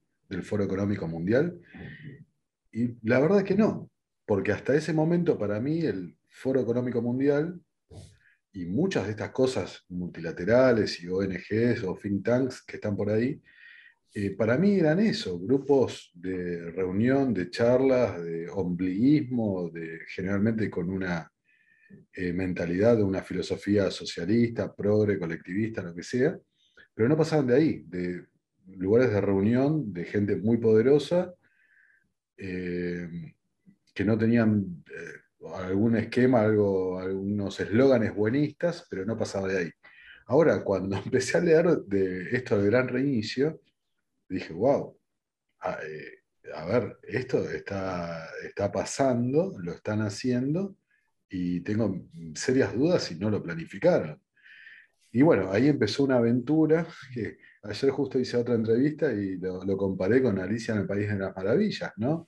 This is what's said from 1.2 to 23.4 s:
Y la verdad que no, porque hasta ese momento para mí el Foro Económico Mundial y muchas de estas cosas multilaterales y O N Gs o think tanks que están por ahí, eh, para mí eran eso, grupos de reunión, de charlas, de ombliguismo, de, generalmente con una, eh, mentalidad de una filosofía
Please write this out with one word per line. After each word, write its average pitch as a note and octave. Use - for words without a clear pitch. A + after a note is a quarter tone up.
Y A#2
la B2+
verdad G3
que F#3+
no, -
porque G2
hasta G2+
ese D#3
momento D#3
para G#2
mí D3+
el F#2+
Foro C3
Económico A#2+
Mundial C#3+
y F#2
muchas A#2+
de G#2+
estas G#2+
cosas B2+
multilaterales F2+
y F2
O F#2
N F#2
Gs A2+
o F2+
think G2+
tanks B2
que -
están G#2
por G2+
ahí, A#2+
eh, G2
para A2+
mí G3
eran D#3+
eso, D#3+
grupos C3
de F2
reunión, G#2+
de F2+
charlas, B2
de E2
ombliguismo, G2
de, E2
generalmente G2+
con F2
una, F2+
eh, F2+
mentalidad F#2
de G#2
una F#2+
filosofía G2